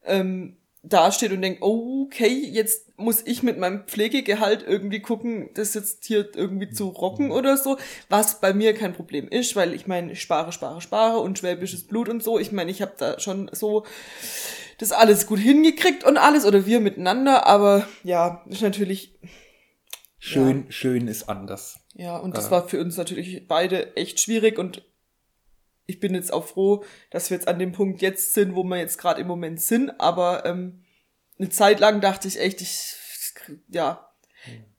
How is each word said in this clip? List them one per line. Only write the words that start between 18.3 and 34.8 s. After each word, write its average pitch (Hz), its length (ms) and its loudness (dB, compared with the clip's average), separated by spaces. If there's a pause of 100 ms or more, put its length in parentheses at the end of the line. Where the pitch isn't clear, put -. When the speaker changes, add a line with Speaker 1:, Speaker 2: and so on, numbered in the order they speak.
Speaker 1:
ist 190 140 -6
natürlich 196 560 -4 (1000)
Speaker 2:
Schön, 135 460 0
Speaker 1:
ja. - 80 -18
Speaker 2:
schön 123 360 -2
ist 107 200 -10
anders. 98 500 -12 (140)
Speaker 1:
Ja, 175 240 -12
und 175 220 -8
das 104 100 -6
Speaker 2:
Äh. - 40 -4
Speaker 1:
war 175 160 0
für - 120 -4
uns 170 160 -6
natürlich 180 520 -10
beide 175 480 -2
echt - 240 -6
schwierig 220 380 0
und - 240 -8 (1040)
ich 196 120 -12
bin 185 160 -2
jetzt 180 180 -4
auch 165 140 -4
froh, 202 380 0 (260)
dass - 200 -6
wir 185 60 -2
jetzt 180 120 -4
an 175 100 0
dem 185 140 -4
Punkt 190 280 -4
jetzt 190 320 -2
sind, 190 220 2
wo 185 80 -2
wir 180 160 -4
jetzt 165 180 -6
gerade - 240 -2
im 175 60 -6
Moment 170 340 -8
sind, 254 400 0
aber, 175 460 2
ähm, 180 380 -6 (540)
eine 190 100 -4
Zeit 202 320 6
lang 208 200 6
dachte 190 280 0
ich 190 100 -6
echt, 190 220 -2
ich, - 340 -10 (760)
ja. 170 380 -4 (380)
Speaker 2:
Hm. 117 200 -18 (140)